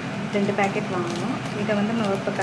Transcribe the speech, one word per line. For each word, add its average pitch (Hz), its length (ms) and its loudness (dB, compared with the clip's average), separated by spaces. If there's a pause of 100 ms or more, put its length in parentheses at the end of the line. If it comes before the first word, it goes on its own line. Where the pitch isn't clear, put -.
(380)
ரெண்டு 196 240 2
பாக்கெட் 196 340 0
வாங்கினோம். 175 400 -2 (280)
இதை 214 80 2 (100)
வந்து 226 180 2
நம்ம 196 220 2
இப்போ 202 200 -2